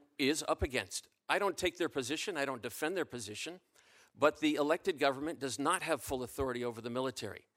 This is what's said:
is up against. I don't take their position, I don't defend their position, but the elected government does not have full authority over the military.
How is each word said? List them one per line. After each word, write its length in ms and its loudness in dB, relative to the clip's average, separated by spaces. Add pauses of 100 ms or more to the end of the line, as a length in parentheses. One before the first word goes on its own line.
(160)
is 300 4
up 160 0
against. 460 -2 (200)
I 120 4
don't 160 0
take 200 0
their 120 2
position, 480 -2
I 80 2
don't 180 -4
defend 340 -4
their 80 0
position, 540 -10 (600)
but 200 6
the 160 4
elected 420 2
government 400 2
does 220 -4
not 240 2
have 180 0
full 220 -4
authority 400 -4
over 160 -4
the 100 -6
military. 520 -4 (140)